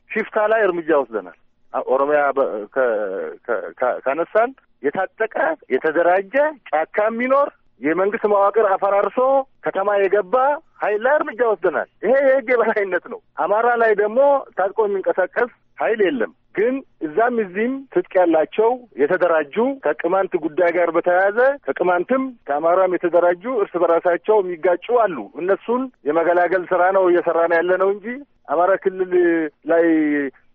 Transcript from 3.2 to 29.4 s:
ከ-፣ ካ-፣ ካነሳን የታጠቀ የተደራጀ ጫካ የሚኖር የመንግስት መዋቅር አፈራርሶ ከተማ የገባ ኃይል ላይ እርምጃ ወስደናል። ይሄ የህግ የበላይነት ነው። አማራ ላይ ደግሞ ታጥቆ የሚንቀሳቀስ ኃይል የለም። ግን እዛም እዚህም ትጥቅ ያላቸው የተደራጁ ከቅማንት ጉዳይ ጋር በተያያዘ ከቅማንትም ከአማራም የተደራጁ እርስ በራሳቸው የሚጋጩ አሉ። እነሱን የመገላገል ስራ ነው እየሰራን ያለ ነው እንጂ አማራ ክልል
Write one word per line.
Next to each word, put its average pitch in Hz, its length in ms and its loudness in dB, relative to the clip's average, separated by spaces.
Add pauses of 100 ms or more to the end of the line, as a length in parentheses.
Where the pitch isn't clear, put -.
ከ-፣ 104 200 -4 (120)
ካ-፣ 123 240 -2
ካነሳን 170 520 -2 (320)
የታጠቀ 190 540 -4 (340)
የተደራጀ 170 640 0 (320)
ጫካ 156 380 -4
የሚኖር 254 440 0 (320)
የመንግስት 190 460 -2
መዋቅር 202 400 2
አፈራርሶ 202 520 0 (440)
ከተማ 196 320 -4
የገባ 196 400 0 (440)
ኃይል 208 240 -2
ላይ 269 120 2
እርምጃ 302 320 -2
ወስደናል። 170 420 -2 (120)
ይሄ 220 200 2
የህግ 269 280 2
የበላይነት 208 600 0
ነው። - 120 -14 (200)
አማራ 208 360 0
ላይ 226 180 4
ደግሞ 214 240 0 (360)
ታጥቆ 190 260 -2
የሚንቀሳቀስ 196 720 -2 (280)
ኃይል 208 220 0
የለም። 190 320 0 (220)
ግን 233 200 0 (280)
እዛም 220 340 0
እዚህም 214 360 -4 (160)
ትጥቅ - 260 -4
ያላቸው 175 560 2 (260)
የተደራጁ 156 580 0 (260)
ከቅማንት 180 600 -2
ጉዳይ 165 320 0
ጋር 170 180 0
በተያያዘ 180 480 0 (240)
ከቅማንትም 180 600 0 (220)
ከአማራም 175 500 0
የተደራጁ 175 500 0 (120)
እርስ 196 200 -2
በራሳቸው 170 600 2
የሚጋጩ 180 500 -2 (120)
አሉ። 190 200 0 (180)
እነሱን 196 460 -2 (220)
የመገላገል 170 600 0
ስራ 180 160 0 (100)
ነው 190 140 4
እየሰራን 170 480 2
ያለ 170 240 0
ነው 190 120 2
እንጂ 202 160 -6 (420)
አማራ 175 280 2
ክልል 185 360 -8 (520)